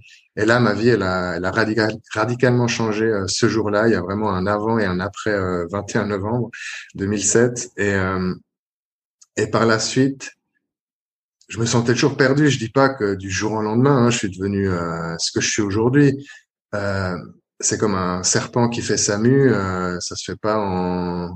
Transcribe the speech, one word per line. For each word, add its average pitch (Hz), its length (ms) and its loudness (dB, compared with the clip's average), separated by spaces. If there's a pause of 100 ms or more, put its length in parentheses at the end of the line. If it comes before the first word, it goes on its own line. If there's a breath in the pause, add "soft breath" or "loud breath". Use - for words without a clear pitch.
(360 soft breath)
et 104 100 0
là, 120 120 6
ma 110 140 4
vie, 104 160 2
elle 110 140 4
a, 90 340 -2
elle 87 80 -4
a 92 60 -2
radical-, 110 480 0 (160)
radicalement 120 540 2
changé, 110 360 0
euh, 104 220 0
ce 95 200 0
jour-là. 107 420 2
Il 110 40 4
y 98 40 2
a 90 40 -2
vraiment 101 320 -2
un 92 140 0
avant 104 320 0
et 104 80 0
un 90 140 -2
après, 104 320 -4
euh, 90 380 -2
vingt 98 140 -4 (100)
et 120 40 2
un 104 80 0
novembre 107 440 -4 (440 loud breath)
deux 98 100 -4
mille 101 180 -2
sept. 120 540 2
Et, 101 160 0
euh, 95 420 0 (1000)
et 107 120 0
par 110 180 2
la 113 120 4
suite, 135 540 -2 (1160)
je 101 100 -12
me 117 80 -2
sentais 120 260 2
toujours 120 240 2
perdu. 143 320 4
Je 120 100 2
dis 113 120 -6
pas 135 180 4
que 104 260 -2
du 95 160 -8
jour 101 220 -2
au 110 80 -2
lendemain, 120 460 2
hein, 120 40 4
je 117 60 0
suis 101 140 -4
devenu, 98 400 -2
euh, 82 480 -4
ce - 120 -4
que 107 120 -2
je - 80 -2
suis - 100 -2
aujourd'hui. 127 640 2 (480 loud breath)
Euh, 98 400 -2 (460)
c'est - 180 -2
comme 104 160 2
un 90 300 -2
serpent 120 440 0
qui 107 140 -6
fait 104 140 -2
sa 101 220 0
mue, 131 340 4
euh, 92 480 -2
ça - 160 -10
se - 80 -10
fait 95 140 -8
pas 107 200 -2
en, 90 760 -4